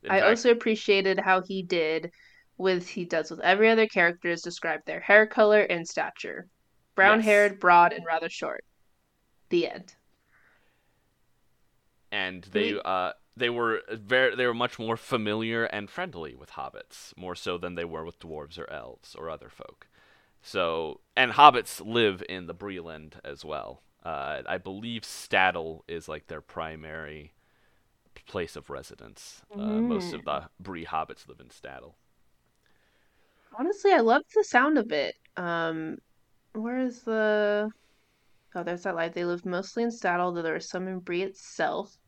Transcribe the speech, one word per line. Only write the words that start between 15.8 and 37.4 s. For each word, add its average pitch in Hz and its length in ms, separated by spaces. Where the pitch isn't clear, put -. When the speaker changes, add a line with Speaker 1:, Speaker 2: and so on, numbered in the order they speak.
Speaker 1:
friendly 87 460
with 64 180
hobbits, - 640
more 90 180
so 90 220
than 90 180
they 85 100
were 80 200
with 85 140
dwarves 78 400
or 80 120
elves 64 440
or 82 160
other - 180
folk. - 400
So, 82 580
and 123 160
hobbits 127 520
live 107 440
in 90 180
the 85 80
Bree 95 260
Land 78 440
as 71 200
well. 67 360
Uh, 71 420
I 92 120
believe 107 460
Staddle 87 840
is, 82 220
like, 78 180
their 78 140
primary 78 920
place 90 300
of 73 120
residence. - 720
Uh, 202 40
most 214 540
of - 100
Speaker 2:
Mm. - 20
Speaker 1:
the 73 240
Bree 92 260
hobbits 80 440
live 64 120
in 62 100
Staddle. 65 460
Speaker 2:
Honestly, 392 360
I 320 80
love 233 220
the 427 100
sound 285 340
of 226 140
it. 139 220
Um, 165 640
where 233 280
is 247 220
the, 214 680